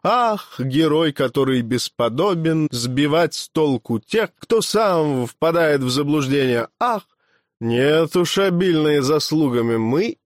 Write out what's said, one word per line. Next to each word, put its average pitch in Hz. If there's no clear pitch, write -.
Ах, 220
герой, 151
который 131
бесподобен 156
сбивать 143
с -
толку 143
тех, 214
кто 226
сам 160
впадает 160
в 127
заблуждение! 135
Ах! 226
Нет 135
уж, 180
обильные 170
заслугами, 131
мы 135